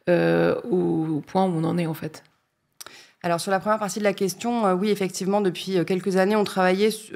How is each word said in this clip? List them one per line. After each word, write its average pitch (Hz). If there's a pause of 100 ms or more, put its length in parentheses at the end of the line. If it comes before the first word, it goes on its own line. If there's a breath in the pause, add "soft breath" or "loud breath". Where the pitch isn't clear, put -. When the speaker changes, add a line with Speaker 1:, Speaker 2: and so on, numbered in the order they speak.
Speaker 1:
euh, 170 (140)
au, 165
au -
point 190
où 185
on 160
en 165
est 170
en 160
fait ? - (1000 loud breath)
Speaker 2:
Alors 170
sur 185
la 190
première 214
partie 208
de 208
la 202
question, 208
euh, 185
oui, 196
effectivement, 196
depuis, 190
euh, 170
quelques 190
années, 190
on 208
travaillait, 190 (260)